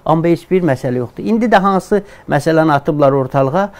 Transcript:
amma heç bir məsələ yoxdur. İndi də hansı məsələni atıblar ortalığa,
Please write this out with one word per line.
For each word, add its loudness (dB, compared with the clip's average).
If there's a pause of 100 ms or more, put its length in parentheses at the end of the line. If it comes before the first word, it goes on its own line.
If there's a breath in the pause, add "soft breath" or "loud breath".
amma 0
heç -2
bir 0
məsələ -2
yoxdur. -8
İndi 0
də 4
hansı 0 (280 loud breath)
məsələni 2
atıblar 2
ortalığa, -2 (100)